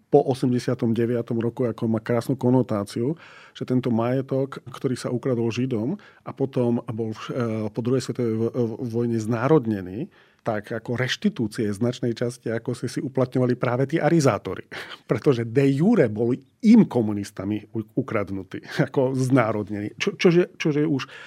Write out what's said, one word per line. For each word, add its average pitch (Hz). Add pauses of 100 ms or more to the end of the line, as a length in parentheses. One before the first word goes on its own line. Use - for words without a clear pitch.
po 143
osemdesiatom 123
deviatom 117
roku, 117
ako 113
má 113
krásnu 120
konotáciu, 123 (320)
že -
tento 127
majetok, 131
ktorý 131
sa 131
ukradol 117
Židom 127 (240)
a -
potom 123
bol, 110 (160)
e, 110
po -
druhej 123
svetovej 117
vo-, 117
vojne 117
znárodnený, 113 (400)
tak 104
ako 117
reštitúcie 113
značnej 117
časti, 120
ako 117
si, 120
si 143
uplatňovali 127
práve 123
tí 147
arizátori. 135 (240)
<laughs> -
Pretože 120
de 135
jure 151
boli 117 (240)
im 220
komunistami 104
u-, 110
ukradnutí, 98 (100)
<laughs> 139
ako 131
znárodnení. 107
Čo, -
čože, 175
čože 151
už 135 (220)